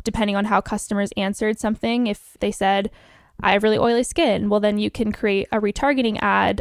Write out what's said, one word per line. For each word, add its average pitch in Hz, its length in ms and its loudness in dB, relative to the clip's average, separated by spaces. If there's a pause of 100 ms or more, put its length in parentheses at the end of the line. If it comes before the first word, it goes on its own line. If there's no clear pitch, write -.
depending 208 320 -2
on 202 80 0
how 208 160 2
customers 202 560 -4
answered 214 420 -2
something, 226 480 -2
if - 340 -8
they 202 120 -2
said, 196 380 0 (520)
"I 185 100 2
have 202 120 2
really 214 140 4
oily 233 260 2
skin," 214 440 0
well, 208 120 2
then 208 180 0
you 208 120 0
can 214 220 -2
create 196 380 -2
a 220 100 0
retargeting 233 600 0
ad 196 400 2